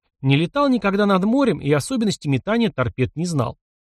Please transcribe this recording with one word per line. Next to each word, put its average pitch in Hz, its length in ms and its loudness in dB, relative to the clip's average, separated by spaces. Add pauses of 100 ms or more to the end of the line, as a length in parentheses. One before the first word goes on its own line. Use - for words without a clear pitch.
(200)
Не 139 160 2
летал 214 320 0
никогда 208 380 0
над 190 180 2
морем 233 360 0
и 143 120 0
особенности 196 560 -2
метания 202 420 0
торпед 123 460 -4
не 165 100 -4
знал. 147 320 -4 (360)